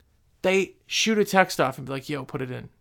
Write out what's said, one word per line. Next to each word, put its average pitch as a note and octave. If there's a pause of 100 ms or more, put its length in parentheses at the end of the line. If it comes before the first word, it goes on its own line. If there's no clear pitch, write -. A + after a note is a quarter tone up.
(440)
they F#3 (100)
shoot -
a G3+
text F#3+
off C3+
and C3
be C3
like, C3+
"Yo, C#3
put C3
it B2+
in." - (120)